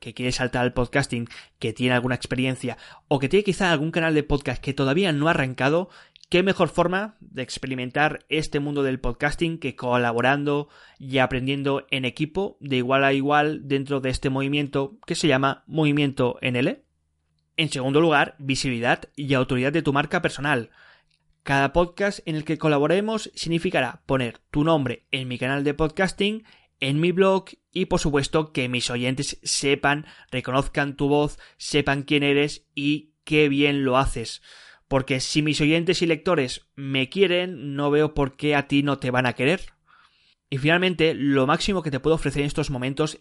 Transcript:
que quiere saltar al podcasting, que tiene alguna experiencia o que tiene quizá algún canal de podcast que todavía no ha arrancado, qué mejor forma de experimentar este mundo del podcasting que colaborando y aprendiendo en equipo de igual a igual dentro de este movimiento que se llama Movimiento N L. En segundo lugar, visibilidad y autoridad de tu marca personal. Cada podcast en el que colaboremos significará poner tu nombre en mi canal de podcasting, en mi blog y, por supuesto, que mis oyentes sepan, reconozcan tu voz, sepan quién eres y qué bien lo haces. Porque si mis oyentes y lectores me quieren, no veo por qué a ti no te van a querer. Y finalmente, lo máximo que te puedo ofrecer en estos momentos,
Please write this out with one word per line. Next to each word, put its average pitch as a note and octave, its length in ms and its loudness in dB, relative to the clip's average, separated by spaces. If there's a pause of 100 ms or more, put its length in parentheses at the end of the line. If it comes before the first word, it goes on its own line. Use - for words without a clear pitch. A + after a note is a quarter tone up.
que A#2 120 -14
quiere B2+ 200 -4
saltar B2 300 0
al B2 100 0
podcasting, B2 560 -2 (280)
que A2+ 140 -4
tiene B2+ 240 0
alguna B2 200 0
experiencia B2+ 600 -4 (300)
o C#3+ 120 2
que C3+ 100 0
tiene G#3 160 4
quizá F#3 260 2
algún D#3 200 0
canal E3 220 2
de D3 100 4
podcast C#3+ 380 -2
que C3+ 120 -6
todavía D3+ 400 2
no D3 160 2
ha - 20 2
arrancado, C#3+ 560 0 (420)
qué F3+ 140 4
mejor F#3 240 2
forma F#3 540 -2
de - 200 -12
experimentar C3 840 -2
este D3 320 -2
mundo C#3+ 240 -2
del C3 160 0
podcasting D3 600 -2
que C3 180 -8
colaborando B2+ 920 2 (320)
y C3 200 -2
aprendiendo C3+ 720 0
en C3+ 140 -4
equipo D#3 560 -4
de C3+ 160 -4
igual C3 300 2
a C#3 80 4
igual D3 520 0
dentro C#3 360 -2
de C3 80 -2
este C3 200 -2
movimiento C#3 680 -2 (100)
que E3+ 80 -4
se E3 140 2
llama C3+ 380 2
Movimiento C#3+ 720 2
N B2 180 -2
L. F3 240 -2 (720)
En D#3 140 0
segundo C#3 320 2
lugar, D#3 380 2
visibilidad C3 760 -2
y C#3 200 -2
autoridad B2+ 360 0
de D#3 120 0
tu C#3 100 0
marca D3 280 0
personal. C#3 480 -2 (720)
Cada C#3 280 0
podcast F3+ 540 0
en D#3 100 -4
el D3+ 80 -4
que D#3 140 -2
colaboremos E3 800 0
significará E3 720 -2
poner B2+ 340 -2 (120)
tu D3 140 2
nombre C#3+ 460 0
en C3 180 -4
mi B2 80 -6
canal C#3 260 -2
de C#3+ 100 0
podcasting, F#3+ 680 -2 (360)
en C#3 200 0
mi F3 140 2
blog F#3+ 320 2 (260)
y, F3+ 140 -2
por F3+ 160 0
supuesto, D3+ 500 0
que B2+ 160 -2
mis B2 220 -2
oyentes B2+ 520 -4
sepan, C#3+ 640 0 (260)
reconozcan C3 640 -2
tu C#3+ 100 0
voz, D3 320 0 (160)
sepan C#3+ 480 -2
quién C#3+ 200 2
eres C#3+ 520 0
y D3 380 -4 (100)
qué D3+ 240 4
bien C#3 380 2
lo B2+ 120 2
haces. - 440 -2 (480)
Porque C3 320 0
si - 200 0
mis D3+ 200 0
oyentes E3 400 2
y F3 60 2
lectores D#3 680 0
me C3+ 320 -2
quieren, F3 720 0
no C#3+ 120 0
veo D3+ 240 2
por C#3 220 -2
qué D3 220 0
a C#3 100 -2
ti C#3+ 160 2
no C#3+ 160 -2
te B2+ 120 -4
van B2+ 160 2
a A#2+ 40 0
querer. D3 300 0 (880)
Y C#3 80 -6
finalmente, D#3+ 560 2
lo C3+ 340 2
máximo F3 360 0
que D#3 80 -4
te C3+ 100 -4
puedo D#3 160 2
ofrecer C#3+ 240 -2
en C#3+ 60 0
estos D3 220 -4
momentos, C#3 520 -4